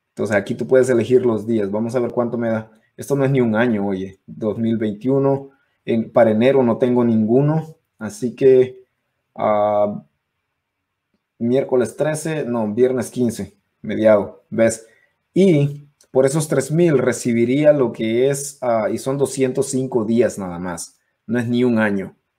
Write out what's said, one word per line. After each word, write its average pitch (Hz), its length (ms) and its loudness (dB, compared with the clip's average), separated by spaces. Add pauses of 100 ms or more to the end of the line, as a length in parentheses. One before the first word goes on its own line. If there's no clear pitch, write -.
Entonces, 107 260 -4
aquí 101 220 0
tú 117 100 -6
puedes 127 240 4
elegir 120 340 4
los 110 220 0
días. 107 240 -2
Vamos 113 240 -4
a 131 60 0
ver 120 100 -4
cuánto 120 260 -4
me 117 120 -2
da. 110 240 -4 (240)
Esto 131 180 -4
no 139 100 0
es 135 60 2
ni 135 100 2
un 117 140 2
año, 107 320 0
oye. 95 400 -6
Dos 107 320 -6
mil 113 180 -2
veintiuno. 135 760 -2 (340)
En, 113 260 -2
para 113 220 4
enero 131 320 4
no 113 140 0
tengo 123 260 2
ninguno. 123 720 0 (200)
Así 110 380 -8
que, 127 480 4 (540)
ah, 104 640 0 (1400)
miércoles 123 580 0
trece, 151 480 -4
no, 117 300 -4
viernes 123 380 0
quince, 113 440 -4 (240)
mediado, 104 720 2
¿ves? 113 380 -2 (440)
Y 156 560 2 (220)
por 131 160 2
esos 147 220 -2
tres 156 240 -2
mil 160 260 2
recibiría 120 760 0
lo 131 200 2
que 117 360 0
es, 143 320 -6
ah, 113 300 0
y 113 80 -4
son 135 200 -6
doscientos 131 500 -2
cinco 127 360 -2
días 113 320 2
nada 90 220 -8
más. 87 400 -10 (280)
No 120 120 -4
es 117 80 -4
ni 120 160 0
un 120 160 2
año. 101 380 -2 (220)